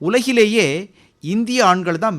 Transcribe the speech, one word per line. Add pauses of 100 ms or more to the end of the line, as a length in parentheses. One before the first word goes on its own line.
உலகிலேயே (580)
இந்திய
ஆண்கள்
தான்